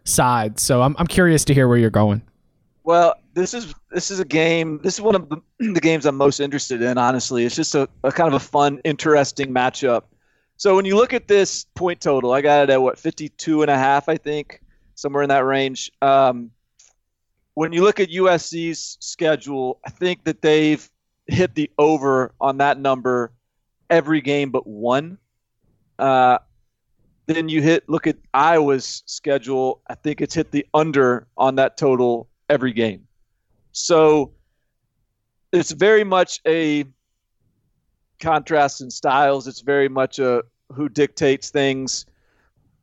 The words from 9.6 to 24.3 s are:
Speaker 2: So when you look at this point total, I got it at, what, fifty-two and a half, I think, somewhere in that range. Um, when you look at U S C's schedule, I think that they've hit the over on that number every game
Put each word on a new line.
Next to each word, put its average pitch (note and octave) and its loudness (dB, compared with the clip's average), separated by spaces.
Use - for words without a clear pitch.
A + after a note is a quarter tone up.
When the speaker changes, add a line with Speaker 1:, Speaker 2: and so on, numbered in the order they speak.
Speaker 2:
So F#3+ 2
when G3 0
you G3 0
look B3 2
at A#3+ -6
this G3+ 0
point F3 -4
total, C3+ 0
I C3+ 2
got D3 4
it C#3 4
at, C3 4
what, B2+ 0
fifty-two D#3 -4
and D3 2
a C#3 2
half, C#3 0
I D#3+ -2
think, D3 -10
somewhere C#3+ -4
in C#3+ 0
that C#3 2
range. C3+ -4
Um, C3 2
when D#3+ -4
you E3+ 2
look G3+ 2
at F#3 0
U F#3 0
S E3+ 2
C's E3 -10
schedule, C3+ -4
I C#3 -16
think F3+ -6
that D#3 -4
they've D#3 2
hit - -2
the D3+ -4
over C#3 2
on C3+ -2
that C#3 0
number B2+ -2
every D#3 2
game C#3+ -2